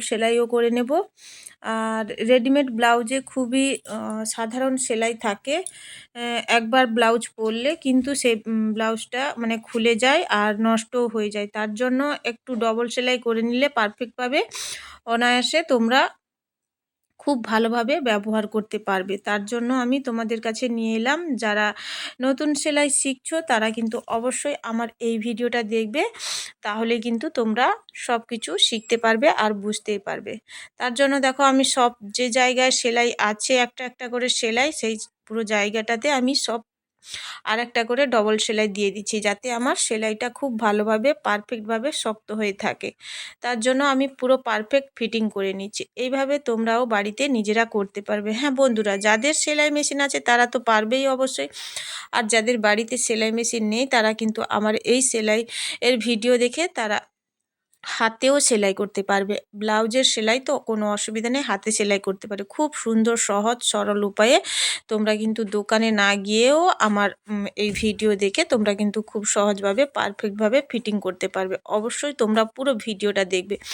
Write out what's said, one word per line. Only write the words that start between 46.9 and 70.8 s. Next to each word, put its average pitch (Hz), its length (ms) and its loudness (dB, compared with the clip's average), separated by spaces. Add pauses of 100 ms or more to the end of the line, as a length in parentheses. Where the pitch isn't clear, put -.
নিজেরা 220 380 2
করতে 202 360 -4
পারবে। 208 300 -4
হ্যাঁ 262 240 -2
বন্ধুরা, 220 420 2
যাদের 220 360 2
সেলাই 302 360 2
মেশিন 294 300 -2
আছে 277 200 0
তারা 240 260 4
তো 247 180 -2
পারবেই 226 420 2
অবশ্যই, 262 420 -2 (640)
আর 233 160 0
যাদের 233 300 4
বাড়িতে 214 400 2
সেলাই 220 340 0
মেশিন 226 360 -2
নেই 233 180 0
তারা 220 280 2
কিন্তু 220 260 -2 (100)
আমার 214 240 2 (100)
এই 254 180 4
সেলাই 220 380 2 (400)
এর 247 180 4
ভিডিও 233 400 2
দেখে 247 260 0 (100)
তারা 214 240 -2 (840)
হাতেও 240 560 2
সেলাই 202 340 2
করতে 202 280 -4
পারবে। 196 320 0 (200)
ব্লাউজের 220 520 2
সেলাই 226 340 0
তো 285 180 -4
কোনো 214 340 -4
অসুবিধা 220 380 -4
নেই, 277 120 0
হাতে 220 300 -2
সেলাই 202 280 2
করতে 196 260 -4
পারে। 202 180 -8
খুব 302 300 -2
সুন্দর, 226 460 2
সহজ, 220 440 2
সরল 208 400 0
উপায়ে 220 320 4 (520)
তোমরা 214 280 0
কিন্তু 220 280 -2
দোকানে 208 460 0
না 202 260 4
গিয়েও 220 440 4 (200)
আমার, 202 280 4 (160)
উম, 208 200 -4 (120)
এই 208 140 0
ভিডিও 214 460 0
দেখে 196 280 2
তোমরা 214 300 2
কিন্তু 208 280 -2
খুব 214 240 -8
সহজভাবে 202 560 2 (120)
পারফেক্টভাবে 208 720 0
ফিটিং 220 340 -4